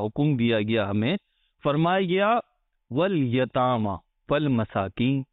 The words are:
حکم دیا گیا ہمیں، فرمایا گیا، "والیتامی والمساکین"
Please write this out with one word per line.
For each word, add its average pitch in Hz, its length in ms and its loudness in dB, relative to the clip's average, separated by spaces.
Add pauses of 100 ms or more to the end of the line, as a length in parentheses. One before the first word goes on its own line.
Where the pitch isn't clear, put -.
حکم 143 320 0
دیا 117 240 2
گیا 107 280 0
ہمیں، 110 280 0 (460)
فرمایا 165 380 0
گیا، 196 380 0 (520)
"والیتامی 127 960 0 (420)
والمساکین" 131 1040 -2